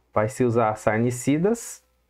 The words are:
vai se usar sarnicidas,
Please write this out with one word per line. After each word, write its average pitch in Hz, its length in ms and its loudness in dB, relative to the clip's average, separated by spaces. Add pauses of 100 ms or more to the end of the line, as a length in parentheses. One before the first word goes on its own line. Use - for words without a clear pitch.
(140)
vai 107 160 2
se - 140 -2
usar 113 320 2
sarnicidas, 123 1080 0 (260)